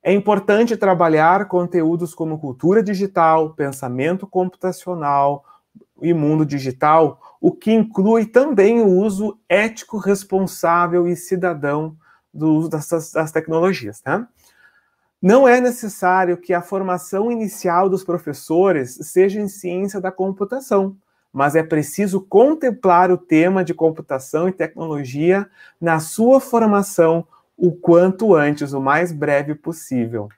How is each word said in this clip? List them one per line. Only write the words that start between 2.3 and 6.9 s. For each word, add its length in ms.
cultura 460
digital, 720
pensamento 720
computacional 1160
e 140
mundo 320
digital, 760